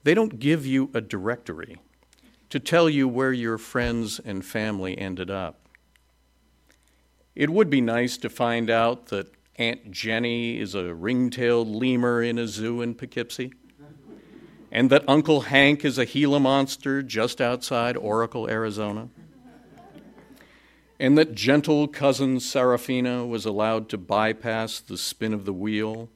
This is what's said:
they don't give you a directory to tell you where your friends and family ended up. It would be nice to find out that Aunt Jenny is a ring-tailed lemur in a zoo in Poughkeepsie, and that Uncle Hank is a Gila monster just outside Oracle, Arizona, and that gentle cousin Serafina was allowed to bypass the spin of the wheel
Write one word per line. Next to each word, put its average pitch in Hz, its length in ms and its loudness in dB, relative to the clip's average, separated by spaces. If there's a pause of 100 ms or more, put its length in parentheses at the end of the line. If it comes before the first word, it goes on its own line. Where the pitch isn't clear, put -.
they 156 100 6
don't 214 240 0
give 143 260 0
you 135 300 0
a 117 60 0
directory 98 760 -8 (680)
to 139 120 -4
tell 170 280 4
you 139 200 4
where 131 240 2
your 113 260 -2
friends 117 600 -2
and 98 240 -8
family 98 520 -4
ended 92 320 -6
up. 92 300 -6 (1800)
It 147 160 0
would 190 180 4
be 139 120 4
nice 120 380 0
to 117 120 -8
find 117 400 0
out 113 360 2
that 98 280 -6 (220)
Aunt 117 340 -4
Jenny 117 720 -4
is 98 160 -6
a 87 180 -4
ring-tailed 120 720 0
lemur 120 560 0
in 117 160 -2
a 117 80 -4
zoo 110 340 -4
in 120 140 -4
Poughkeepsie, 123 600 -10 (1160)
and 123 180 2
that 139 200 6
Uncle 147 340 4
Hank 139 420 4
is 131 140 0
a 120 80 0
Gila 143 320 2
monster 135 640 0
just 120 380 -4
outside 123 560 -2
Oracle, 110 520 -2
Arizona, 107 600 -4 (1900)
and 139 160 6
that 156 160 4
gentle 143 540 4
cousin 135 540 0
Serafina 123 840 0
was 113 220 -6
allowed 110 420 0
to 110 80 -6
bypass 110 840 -2
the - 180 -12
spin - 340 -4
of 104 120 -6
the 98 80 -4
wheel 107 640 -4